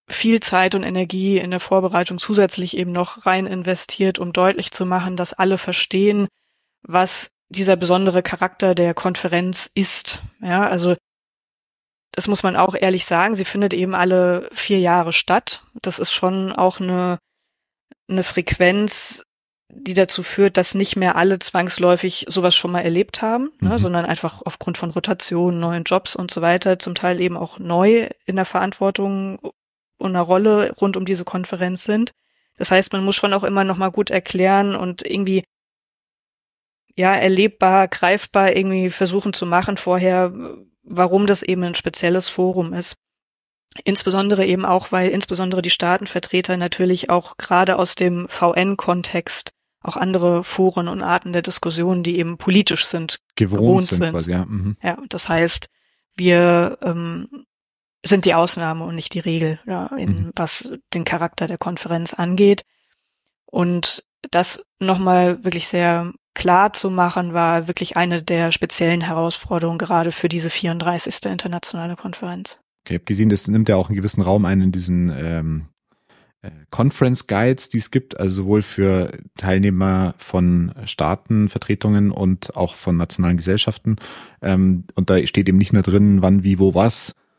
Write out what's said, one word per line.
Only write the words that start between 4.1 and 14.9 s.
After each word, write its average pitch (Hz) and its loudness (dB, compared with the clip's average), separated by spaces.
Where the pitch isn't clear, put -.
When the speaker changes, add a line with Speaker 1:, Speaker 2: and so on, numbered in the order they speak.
Speaker 1:
um 175 -6
deutlich 190 0
zu 180 -6
machen, 180 -2
dass 175 -6
alle 190 2
verstehen, 196 0
was - -2
dieser 185 2
besondere 180 4
Charakter 185 -2
der 175 2
Konferenz 180 -4
ist. - -4
Ja, 196 0
also 180 2
das - -6
muss 202 -2
man 180 0
auch 185 2
ehrlich 190 0
sagen, 190 0
sie 190 -4
findet 202 -2
eben 185 -2
alle 180 2
vier - -2
Jahre 170 2